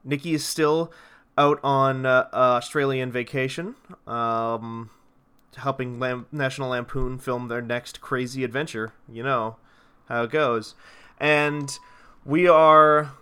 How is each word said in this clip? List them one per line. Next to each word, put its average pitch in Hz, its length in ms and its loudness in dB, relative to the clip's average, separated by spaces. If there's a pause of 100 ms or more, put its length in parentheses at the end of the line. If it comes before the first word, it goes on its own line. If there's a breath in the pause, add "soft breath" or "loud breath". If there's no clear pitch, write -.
Nikki 147 280 -4
is 147 120 -4
still 160 480 0 (440 loud breath)
out 147 240 4
on, 135 440 0
uh, 127 260 4
Australian 127 800 0
vacation, 131 640 -6 (320)
um, 113 840 -4 (680 soft breath)
helping 131 420 -6
Lam-, 123 320 -4
National 135 380 -4
Lampoon 127 480 -4
film 123 320 -6
their 120 120 -4
next 120 380 -8
crazy 127 460 -6
adventure. 117 480 -6 (180)
You 113 120 -12
know 117 340 -4 (480 soft breath)
how 120 180 -4
it 117 80 -6
goes. 120 420 -2 (460 soft breath)
And 147 580 0 (460 soft breath)
we 160 240 2
are 156 640 8 (100)